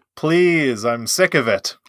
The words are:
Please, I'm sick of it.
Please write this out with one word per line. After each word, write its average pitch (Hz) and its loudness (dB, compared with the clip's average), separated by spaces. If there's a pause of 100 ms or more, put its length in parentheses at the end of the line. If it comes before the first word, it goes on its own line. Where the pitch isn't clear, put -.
(160)
Please, 156 0
I'm 117 -2
sick - 0
of 135 0
it. - -2 (140)